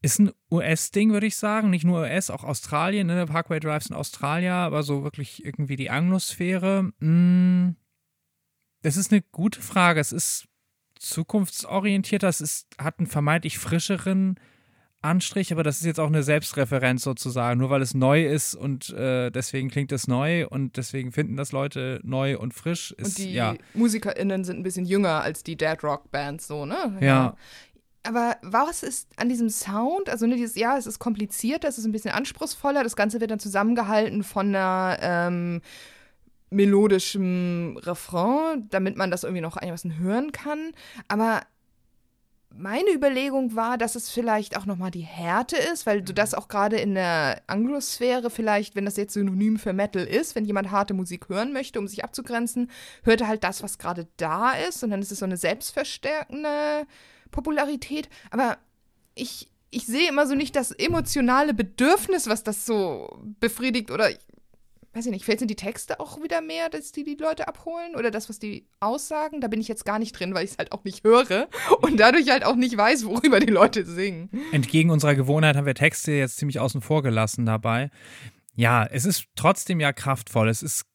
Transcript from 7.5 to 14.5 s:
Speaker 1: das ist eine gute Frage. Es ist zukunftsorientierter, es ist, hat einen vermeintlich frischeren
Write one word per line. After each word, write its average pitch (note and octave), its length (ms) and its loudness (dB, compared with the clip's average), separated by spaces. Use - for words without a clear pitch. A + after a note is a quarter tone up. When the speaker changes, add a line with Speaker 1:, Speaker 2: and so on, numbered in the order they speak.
Speaker 1:
das D3+ 160 0
ist G3 140 0
eine G#3 100 6
gute G#3 300 -2
Frage. F3 380 4
Es D3 120 0
ist - 360 -4
zukunftsorientierter, G3 1300 0
es F3 140 0
ist, - 260 -6
hat D3 180 -4
einen E3+ 100 -2
vermeintlich D3+ 520 0
frischeren F#3+ 800 0